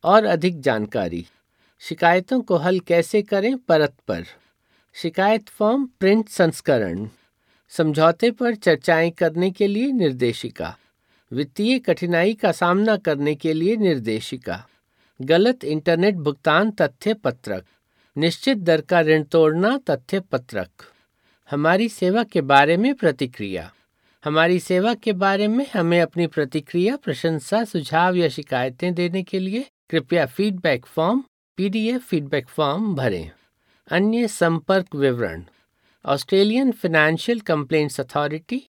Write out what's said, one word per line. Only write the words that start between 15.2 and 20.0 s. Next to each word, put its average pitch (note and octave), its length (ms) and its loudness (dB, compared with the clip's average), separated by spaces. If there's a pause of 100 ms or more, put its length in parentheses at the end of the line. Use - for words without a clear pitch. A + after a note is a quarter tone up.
गलत F3+ 420 2
इंटरनेट E3 500 0
भुगतान D#3+ 560 0
तथ्य G3+ 440 -2
पत्रक, G#2+ 500 -8 (520)
निश्चित E3+ 420 -2
दर E3 220 2
का E3+ 200 2
ऋण D#3 220 4
तोड़ना E3 580 2 (100)
तथ्य D3+ 300 -4